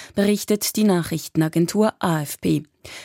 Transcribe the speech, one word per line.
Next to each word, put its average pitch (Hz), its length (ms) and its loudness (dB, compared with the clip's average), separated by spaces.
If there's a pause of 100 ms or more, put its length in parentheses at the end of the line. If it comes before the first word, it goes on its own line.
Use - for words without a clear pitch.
(140)
berichtet 208 640 0
die 214 80 2
Nachrichtenagentur 170 1120 0
A 160 240 0
F - 180 -10
P. 76 220 0 (420)